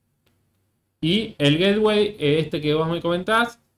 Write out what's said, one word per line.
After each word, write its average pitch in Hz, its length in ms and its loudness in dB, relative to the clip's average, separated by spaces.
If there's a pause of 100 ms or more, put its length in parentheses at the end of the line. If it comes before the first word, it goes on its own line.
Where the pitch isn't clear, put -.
(1000)
Y 196 380 -2
el 147 200 2
gateway, 208 600 2
eh, 147 220 2
este 156 200 -6
que 147 140 -2
vos 160 140 0
me 170 120 -4
comentás, 180 600 -2 (180)